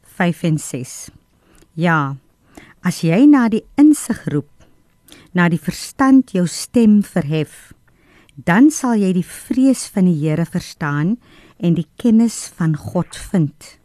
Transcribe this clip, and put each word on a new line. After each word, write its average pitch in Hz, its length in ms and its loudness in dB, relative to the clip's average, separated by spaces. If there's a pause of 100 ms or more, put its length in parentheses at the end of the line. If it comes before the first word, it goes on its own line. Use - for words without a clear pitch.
(180)
vyf 175 260 -2
en 160 140 0
ses. - 520 -12 (640)
Ja, 156 420 -2 (680)
as - 180 -6
jy 175 240 2
na 269 240 6
die 220 140 -4 (120)
insig 294 560 2
roep, 143 180 -6 (840)
na 175 160 2
die 165 100 -2
verstand - 720 0
jou 180 160 -2
stem 214 560 2
verhef, 156 720 -6 (600)
dan 202 360 4
sal 247 240 -4
jy 190 180 0
die 180 120 -2
vrees - 680 -2
van 190 120 2
die 160 220 0
Here 156 180 -2
verstaan 165 720 -6 (420)
en 175 140 0
die 160 220 -4
kennis 226 600 0
van 160 180 -2
God - 400 -8
vind. - 680 -6